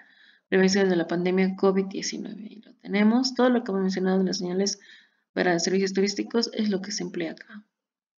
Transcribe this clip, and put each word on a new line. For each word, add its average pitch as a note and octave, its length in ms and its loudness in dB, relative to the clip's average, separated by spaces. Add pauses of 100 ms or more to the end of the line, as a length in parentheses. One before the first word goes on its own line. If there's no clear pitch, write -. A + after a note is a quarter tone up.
(500)
prevención F#3+ 400 4
de F#3 60 2
la E3 120 0
pandemia F#3 480 0
covid F#3+ 300 2
diecinueve. - 640 -8
Ahí - 160 -20
lo - 80 -20
tenemos. A3+ 640 2
Todo B3 140 4
lo A#3+ 140 2
que G3 80 -6
hemos F#3+ 120 0
mencionado F#3+ 360 0
en F#3+ 60 2
las F3+ 140 -2
señales F#3+ 400 -2 (520)
para F3+ 280 2
servicios F#3+ 340 0
turísticos G#3+ 600 -2
es G#3+ 160 -2
lo F#3+ 120 -2
que G3 100 -10
se F#3 120 -6
emplea F3 280 -6
acá. - 320 -18 (560)